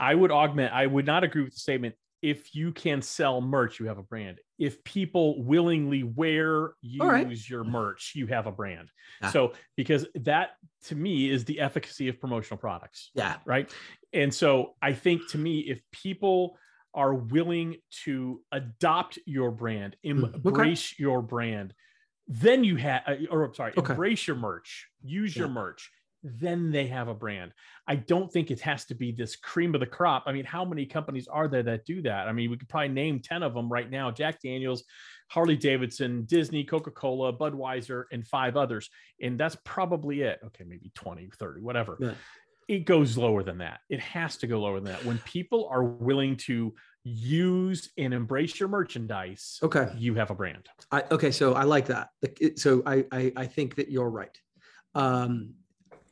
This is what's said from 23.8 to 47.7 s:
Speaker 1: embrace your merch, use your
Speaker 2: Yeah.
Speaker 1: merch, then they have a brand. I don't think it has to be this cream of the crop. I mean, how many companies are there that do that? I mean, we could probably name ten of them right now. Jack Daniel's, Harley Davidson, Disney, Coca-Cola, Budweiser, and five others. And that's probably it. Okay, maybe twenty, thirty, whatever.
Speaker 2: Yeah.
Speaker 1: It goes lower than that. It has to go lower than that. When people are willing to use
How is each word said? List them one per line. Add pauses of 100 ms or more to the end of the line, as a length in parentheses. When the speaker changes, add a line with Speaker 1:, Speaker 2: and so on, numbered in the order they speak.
Speaker 1:
embrace
your
merch, (160)
use
your
Speaker 2:
Yeah.
Speaker 1:
merch, (320)
then
they
have
a
brand. (320)
I
don't
think
it
has
to
be
this
cream
of
the
crop.
I
mean,
how
many
companies
are
there
that
do
that?
I
mean,
we
could
probably
name
ten
of
them
right
now.
Jack
Daniel's, (460)
Harley
Davidson,
Disney,
Coca-Cola,
Budweiser,
and
five
others. (320)
And
that's
probably
it.
Okay,
maybe
twenty,
thirty,
whatever.
Speaker 2:
Yeah. (540)
Speaker 1:
It
goes
lower
than
that. (100)
It
has
to
go
lower
than
that.
When
people
are
willing (120)
to (320)
use